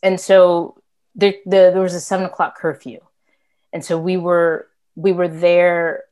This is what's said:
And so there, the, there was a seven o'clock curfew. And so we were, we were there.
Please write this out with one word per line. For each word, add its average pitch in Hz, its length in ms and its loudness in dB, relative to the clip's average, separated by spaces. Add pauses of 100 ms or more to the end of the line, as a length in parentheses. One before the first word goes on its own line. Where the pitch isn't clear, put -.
And 185 160 0
so 180 600 2 (340)
there, 196 180 0 (120)
the, 185 280 4
there 190 80 0
was 180 140 -4
a 170 60 -10
seven 185 240 -4
o'clock 180 320 -6
curfew. 131 420 -10 (720)
And 160 100 -10
so 165 140 -4
we 180 200 -4
were, 170 500 -2 (280)
we 185 180 -2
were 175 140 -2
there. 170 840 0